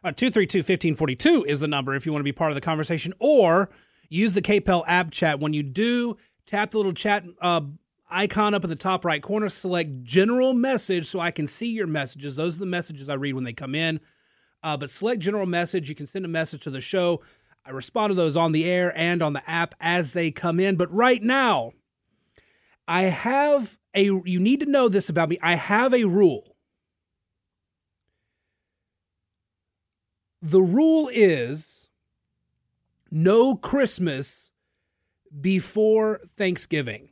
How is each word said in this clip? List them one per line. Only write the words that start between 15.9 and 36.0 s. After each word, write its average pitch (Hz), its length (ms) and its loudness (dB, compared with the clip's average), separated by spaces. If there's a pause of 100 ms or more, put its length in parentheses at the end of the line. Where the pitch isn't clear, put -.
can 147 100 -16
send 190 200 -10
a - 20 -8
message 160 360 -6
to 156 60 -8
the 131 120 -10
show. 175 400 -2 (440)
I 131 60 -18
respond 208 380 -4
to 196 60 0
those 165 220 0
on 165 160 2
the 160 120 2
air 180 320 0
and 170 240 0
on 151 120 0
the 143 140 -8
app 170 320 -2
as 170 340 -2
they 170 180 -2
come 170 300 -2
in. 190 140 2
But 170 160 0
right 233 300 2
now, 220 520 0 (1120)
I 170 160 0
have 262 720 0 (160)
a, 202 120 4
you 180 340 0
need 254 220 4
to 302 40 -2
know 269 220 4
this 196 220 2
about 165 200 0
me. 170 140 -2
I 170 120 4
have 240 380 2
a 240 120 4
rule. 180 500 2 (3750)
The 170 200 4
rule 285 520 4
is 156 760 0 (1200)
no 208 440 4
Christmas 180 960 -2 (880)
before 214 840 2 (160)